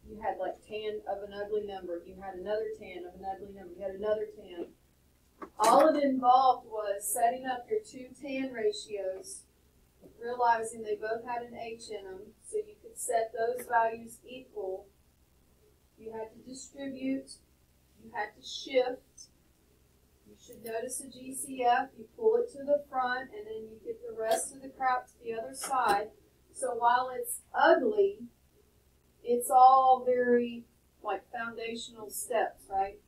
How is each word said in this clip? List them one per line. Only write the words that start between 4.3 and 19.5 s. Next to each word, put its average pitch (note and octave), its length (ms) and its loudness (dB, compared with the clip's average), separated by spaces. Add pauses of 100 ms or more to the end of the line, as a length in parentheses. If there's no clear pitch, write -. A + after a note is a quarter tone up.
tan. F3 300 -14 (880)
All C4+ 300 8
it D4 160 4
involved B3+ 640 4
was G#3 440 -6
setting B3+ 360 0
up B3 200 -6
your G#3+ 160 -2
two B3+ 260 -16 (120)
tan C4 320 -6
ratios, G#3 880 -6 (800)
realizing A#3 640 0
they G#3 120 -2
both A3+ 300 -6
had A#3+ 160 -4
an A#3+ 180 -14
H A3+ 300 -12
in G3 160 -10
'em, F#4+ 280 -14 (100)
so - 140 -6
you G#4 240 -6
could A4+ 160 -20
set - 360 0
those A#3+ 320 -2
values A#3 580 0
equal. G3+ 640 -10 (1120)
You A3 140 -14
had A3 200 -10
to - 160 -20
distribute, C4+ 840 -6 (680)
you A3+ 120 -20
had - 220 -6
to - 120 -20
shift. - 840 -2 (1000)